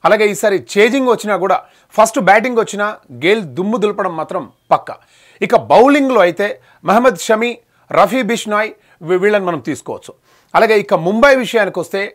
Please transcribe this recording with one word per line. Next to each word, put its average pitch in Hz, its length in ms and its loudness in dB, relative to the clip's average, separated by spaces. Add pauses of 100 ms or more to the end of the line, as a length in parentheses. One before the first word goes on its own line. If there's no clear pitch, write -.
అలాగే 214 280 2
ఈసారి 202 240 -2 (160)
చేజింగ్ 240 400 2
వచ్చినా 208 300 -4
కూడా, 185 140 0 (380)
ఫస్ట్ 220 240 2 (100)
బ్యాటింగ్ 226 340 2
వచ్చినా 208 240 -4 (380)
గేల్ 208 180 2 (140)
దుమ్ము 202 260 -4
దులపడం 202 360 -4
మాత్రం 156 240 -8 (280)
పక్కా. - 240 -2 (460)
ఇక 214 140 0 (180)
బౌలింగ్లో 269 540 4
అయితే 190 200 -4 (420)
మహమ్మద్ 220 380 2
షమి, 226 240 0 (480)
రఫీ 202 220 2 (100)
బిష్నాయ్ 214 400 -4 (300)
వీ-, 180 220 -2
వీళ్ళని 202 260 0
మనం 160 100 -6 (100)
తీసుకోవచ్చు. - 440 -10 (420)
అలాగే 214 300 4
ఇక - 80 -2 (140)
ముంబై 226 260 4 (100)
విషయానికి 196 400 -2
వస్తే 196 200 -6 (120)